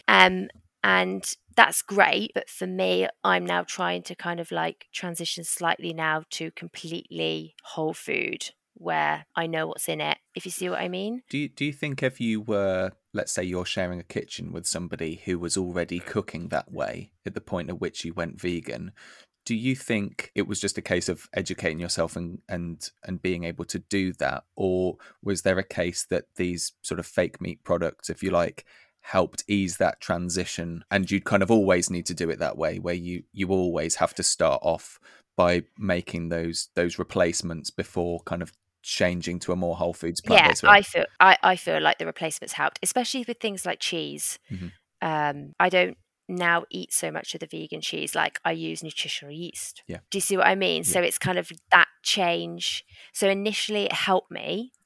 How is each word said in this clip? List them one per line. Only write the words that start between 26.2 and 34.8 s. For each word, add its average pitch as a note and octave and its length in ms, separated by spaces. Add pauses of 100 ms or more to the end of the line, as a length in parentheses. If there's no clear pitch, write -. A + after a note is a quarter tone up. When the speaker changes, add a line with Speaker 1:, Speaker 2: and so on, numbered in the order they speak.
Speaker 2:
these F2 360 (100)
sort - 160
of E2+ 80
fake - 340
meat F2+ 220
products, E2+ 480
if - 120
you F#2 80
like, F2 340 (380)
helped - 440
ease G2 300
that F2 240
transition, F2 880
and G2 200
you'd G2 160
kind G2 160
of F#2+ 80
always F#2+ 400
need F2 160
to F2+ 80
do E2 160
it - 100
that C2 160
way, D#2 220
where F2 160
you, F2 280 (100)
you F#2 180
always E2+ 460
have - 180
to F#2 80
start D#2 420
off - 340 (380)